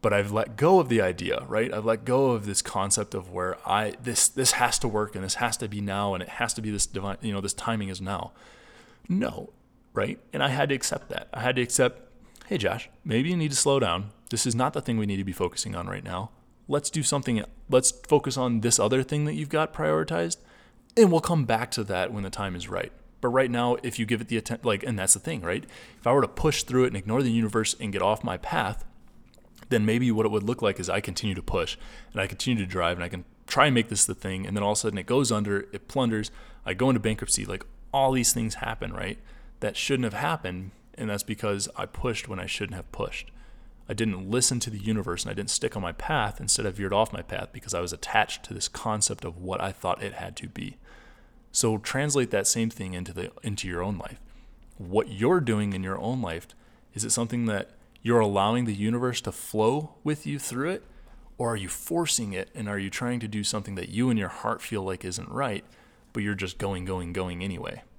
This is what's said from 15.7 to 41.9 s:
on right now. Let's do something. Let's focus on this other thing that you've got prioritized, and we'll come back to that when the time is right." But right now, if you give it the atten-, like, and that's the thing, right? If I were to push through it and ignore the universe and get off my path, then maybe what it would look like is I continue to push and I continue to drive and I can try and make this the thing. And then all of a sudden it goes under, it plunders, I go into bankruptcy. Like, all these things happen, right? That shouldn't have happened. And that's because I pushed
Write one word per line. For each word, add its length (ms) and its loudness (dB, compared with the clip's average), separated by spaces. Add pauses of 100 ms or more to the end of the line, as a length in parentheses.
on 140 -6
right 160 -8
now. 260 -6 (380)
Let's 220 0
do 120 -2
something. 400 0 (260)
Let's 220 6
focus 460 2
on 240 2
this 180 4
other 240 4
thing 220 0
that 100 -2
you've 140 -4
got 260 0
prioritized, 640 0 (600)
and 140 10
we'll 120 6
come 220 2
back 280 0
to 120 -2
that 280 0
when 100 -4
the 80 -4
time 240 -4
is 140 -8
right." 240 -4 (280)
But 100 2
right 200 4
now, 320 2
if 160 -6
you 80 0
give 140 2
it 80 -8
the 80 0
atten-, 260 -2
like, 220 0
and 120 -2
that's 180 4
the 60 -4
thing, 200 -6
right? 240 -2 (340)
If 80 -2
I 60 6
were 100 6
to 60 2
push 340 0
through 220 4
it 40 4
and 80 -4
ignore 260 0
the 100 2
universe 480 2
and 120 -4
get 100 0
off 200 4
my 140 -4
path, 480 -2 (840)
then 140 4
maybe 280 4
what 120 4
it 60 4
would 140 0
look 180 0
like 160 2
is 100 -4
I 120 0
continue 340 -2
to 80 -6
push 340 -2 (360)
and 80 -2
I 60 0
continue 380 0
to 60 -6
drive 260 2
and 80 -4
I 40 -6
can 160 -8 (220)
try 200 6
and 80 4
make 140 4
this 180 2
the 80 -2
thing. 320 -6
And 100 -2
then 60 2
all 100 4
of 60 2
a 20 0
sudden 180 0
it 80 -6
goes 260 2
under, 400 0
it 160 -12
plunders, 420 0 (340)
I 100 -2
go 140 2
into 120 4
bankruptcy. 440 0
Like, 220 -8 (260)
all 200 4
these 200 4
things 240 -2
happen, 360 -6
right? 260 -6 (420)
That 160 -2
shouldn't 280 0
have 100 -2
happened. 560 -4 (240)
And 160 -4
that's 120 -2
because 540 -2
I 100 -4
pushed 420 -4